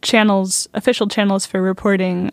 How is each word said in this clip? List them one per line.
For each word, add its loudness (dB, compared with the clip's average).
channels, 2
official 0
channels 0
for -2
reporting 0